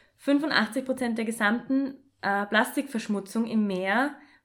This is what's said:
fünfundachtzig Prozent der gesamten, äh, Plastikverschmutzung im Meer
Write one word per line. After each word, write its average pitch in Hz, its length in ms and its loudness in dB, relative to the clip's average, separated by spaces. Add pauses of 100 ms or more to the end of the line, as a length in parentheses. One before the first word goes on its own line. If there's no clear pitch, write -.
(160)
fünfundachtzig 277 680 0
Prozent 254 340 -2
der 226 60 -2
gesamten, 240 720 0 (280)
äh, 202 240 0
Plastikverschmutzung 226 1000 0
im 214 200 2
Meer 202 480 0 (300)